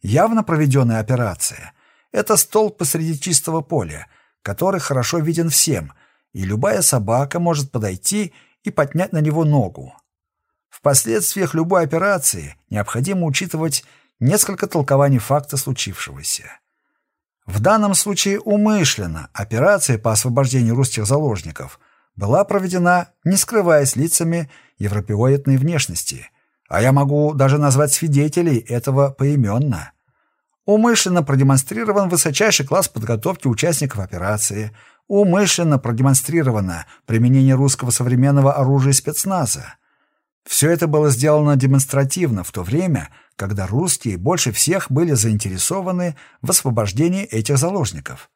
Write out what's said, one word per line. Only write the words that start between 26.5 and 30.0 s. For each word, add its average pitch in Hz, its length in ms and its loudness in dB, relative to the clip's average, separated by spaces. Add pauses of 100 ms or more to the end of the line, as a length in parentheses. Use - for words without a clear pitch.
а 87 140 0
я 127 100 4
могу 143 420 2
даже 135 240 2
назвать 143 360 2
свидетелей 151 640 0
этого 131 520 0
поименно. 131 840 -2 (720)